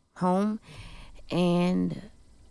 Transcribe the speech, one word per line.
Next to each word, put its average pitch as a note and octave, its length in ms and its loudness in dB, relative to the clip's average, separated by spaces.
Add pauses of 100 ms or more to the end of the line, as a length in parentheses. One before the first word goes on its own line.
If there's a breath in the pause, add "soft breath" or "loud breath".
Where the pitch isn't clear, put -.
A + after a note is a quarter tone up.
(160)
home, G3 420 2 (720 loud breath)
and, F3 800 2 (400)